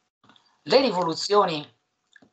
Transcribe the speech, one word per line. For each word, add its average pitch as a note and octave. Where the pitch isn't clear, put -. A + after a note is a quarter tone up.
le G#3+
rivoluzioni F3+